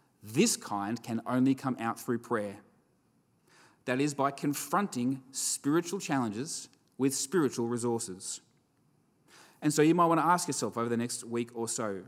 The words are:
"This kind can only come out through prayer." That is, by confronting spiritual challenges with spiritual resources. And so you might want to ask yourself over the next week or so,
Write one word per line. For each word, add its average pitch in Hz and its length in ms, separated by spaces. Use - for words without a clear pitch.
"This 127 340
kind 104 460
can 113 240
only 127 280
come 131 240
out 113 220
through 117 200
prayer." 104 360
That 127 160
is, 143 140
by 139 180
confronting 139 1000
spiritual 170 680
challenges 131 680
with 135 160
spiritual 123 540
resources. 117 720
And 151 100
so 147 80
you 160 140
might 175 120
want 165 140
to 147 60
ask 175 220
yourself 120 280
over 117 120
the 117 80
next 117 280
week 117 300
or 113 140
so, 101 400